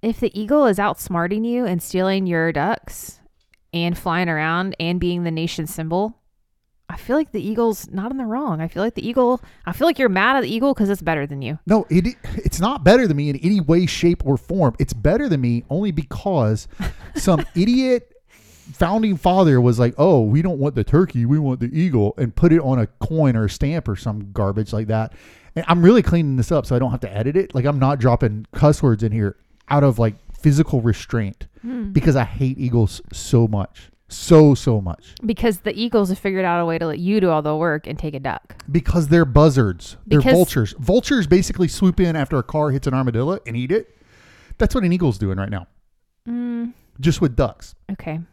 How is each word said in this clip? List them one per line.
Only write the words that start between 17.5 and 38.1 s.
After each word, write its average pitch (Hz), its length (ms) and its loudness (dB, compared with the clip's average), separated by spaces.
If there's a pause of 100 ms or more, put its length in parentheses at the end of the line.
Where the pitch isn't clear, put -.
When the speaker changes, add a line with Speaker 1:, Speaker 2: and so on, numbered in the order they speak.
Speaker 2:
idiot 247 580 0 (580)
founding 202 440 0
father 180 440 4
was 120 180 4
like, 123 200 2
"Oh, 147 240 4
we 110 200 2
don't 175 160 -2
want 139 180 -2
the 110 80 0
turkey, 139 420 0
we 143 120 2
want 131 220 -2
the 123 180 -4
eagle," 127 380 0
and 120 180 -4
put 170 180 6
it 165 80 4
on 131 180 0
a 110 80 0
coin 147 500 0
or 110 100 0
a 95 40 0
stamp 147 380 -4
or 101 80 -4
some 104 360 -8
garbage 101 400 -4
like 110 140 -4
that. 110 260 -4 (440)
And 165 120 -6
I'm 170 140 2
really 202 200 8
cleaning 151 340 0
this 127 160 -2
up 147 140 0
so 135 100 0
I - 20 2
don't 123 140 -2
have 127 80 -4
to 95 140 -10
edit 127 220 -2
it. 190 180 -2
Like, 123 120 -2
I'm 143 140 0
not 143 180 2
dropping 113 560 0
cuss 151 280 4
words 113 200 2
in 110 100 -2
here 104 240 -2 (320)
out 143 160 2
of, 131 140 2
like, 113 160 0 (180)
physical 147 480 2
restraint 110 680 -4 (140)
Speaker 1:
Hmm. 233 320 -8
Speaker 2:
because 147 240 2
I 123 80 0
hate 131 340 -4
eagles 120 440 0 (100)
so 117 340 2
much. 104 440 -6 (200)
So, 156 440 6
so 113 260 -2
much. - 340 -10 (100)
Speaker 1:
Because 220 360 -2
the - 180 -6
eagles 220 300 0
have 190 100 -2
figured 190 260 -2
out 175 180 0
a - 20 0
way 165 140 -2
to 165 80 -4
let 156 120 -6
you 196 220 0
do 185 80 2
all 156 140 2
the 151 120 -2
work 156 320 -2
and 147 120 -10
take 151 160 -8